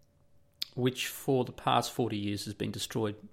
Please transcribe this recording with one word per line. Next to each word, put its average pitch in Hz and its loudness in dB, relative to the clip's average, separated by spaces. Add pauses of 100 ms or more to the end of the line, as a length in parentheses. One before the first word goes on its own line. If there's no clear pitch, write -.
(760)
which 127 0
for 131 2
the 110 -4
past 123 2
forty 113 0
years 101 -2
has 104 -6
been 104 -4
destroyed, 107 -2 (180)